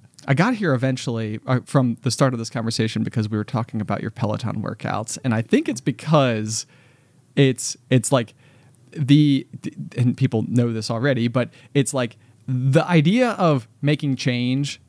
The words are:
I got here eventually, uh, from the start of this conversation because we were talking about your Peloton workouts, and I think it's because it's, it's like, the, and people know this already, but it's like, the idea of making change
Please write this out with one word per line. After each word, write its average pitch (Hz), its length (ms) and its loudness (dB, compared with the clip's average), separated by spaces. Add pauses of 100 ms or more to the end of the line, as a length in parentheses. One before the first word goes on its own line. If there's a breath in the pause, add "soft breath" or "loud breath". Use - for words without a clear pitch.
(280)
I 143 60 2
got 214 220 2
here 185 180 0
eventually, 117 760 -4
uh, 127 160 0
from 123 380 2
the 120 100 0
start 127 220 2
of 117 60 -6
this 113 100 -6
conversation 113 540 -2
because 110 260 -2
we 107 80 -2
were 104 80 -2
talking 110 340 -4
about 104 220 -4
your 107 100 -8
Peloton 107 500 -4
workouts, - 640 -6
and 123 100 0
I 113 80 2
think 277 280 0
it's 220 100 -6
because 120 840 0 (720 soft breath)
it's, 135 400 2 (120)
it's 131 220 2
like, 123 220 0 (580 soft breath)
the, 143 560 4 (500)
and 123 200 2
people 120 320 0
know 120 240 2
this 110 180 -6
already, 120 380 0
but 120 220 -2 (220 soft breath)
it's 139 200 0
like, 123 240 -4 (300 soft breath)
the 131 380 2
idea 180 480 4
of 151 340 0 (140)
making 143 360 0
change 127 720 -2